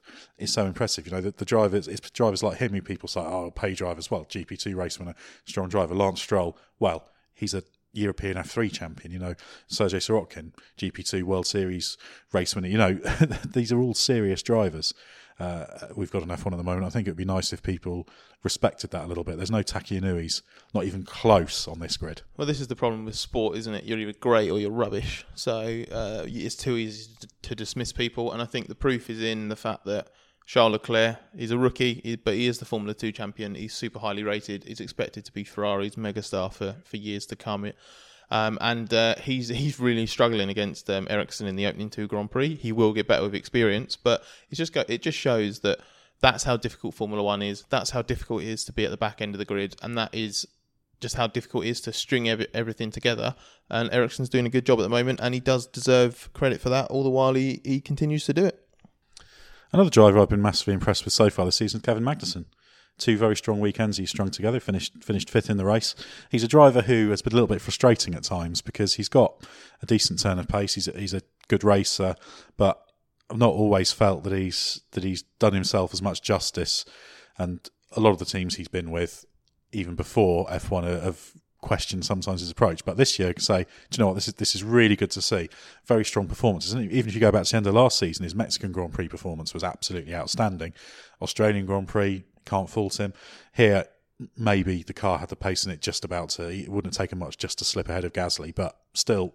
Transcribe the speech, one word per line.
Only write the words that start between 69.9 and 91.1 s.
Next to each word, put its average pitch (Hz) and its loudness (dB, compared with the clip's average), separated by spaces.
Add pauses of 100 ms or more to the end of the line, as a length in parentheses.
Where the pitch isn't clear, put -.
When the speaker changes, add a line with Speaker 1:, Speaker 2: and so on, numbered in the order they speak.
Speaker 1:
turn 95 0
of 85 -6
pace. 101 -2
He's 98 -4
a, 87 -6
he's 95 -8
a 95 -4 (260)
good 101 2
racer, 98 4 (400)
but 98 4 (520)
I've 110 -2
not 117 6
always 101 4
felt 95 2
that 98 -2
he's, 95 -4 (100)
that 92 -4
he's 92 -4 (160)
done 107 6
himself 92 0
as 92 -4
much 95 -2
justice. - -2 (540)
And 90 -6 (260)
a - -4
lot 107 8
of 90 2
the 90 -6
teams 92 -4
he's 85 -12
been 85 -6
with, 85 -4 (460)
even 87 -6
before 90 2
F - -6
one, 90 -2
have 87 -4 (300)
questioned 95 -2
sometimes 92 -4
his 87 -8
approach. 82 2
But 92 -4
this 131 4
year, 92 2
I 90 0
can - -12
say, 92 2 (260)
"Do - -8
you 120 4
know 101 6
what? 95 2
This 101 -4
is, 110 -6
this - 0
is 95 -8
really 110 8
good 95 2
to 95 -6
see." 87 0 (360)
Very 110 4
strong 98 0
performances. 95 0
And 113 -4
even 113 2
if 98 -4
you 110 -2
go 107 10
back 98 4
to - 0
the 113 4
end 107 2
of 98 4
last 120 8
season, 90 -2
his 82 -6
Mexican 104 -4
Grand 87 -4
Prix 87 -4
performance 82 -8
was 82 -6
absolutely 85 -6
outstanding. 85 -2 (480)